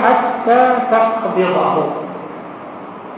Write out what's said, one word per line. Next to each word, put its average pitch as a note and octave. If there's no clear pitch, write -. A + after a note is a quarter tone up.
حتى B3
تقبضه." F3+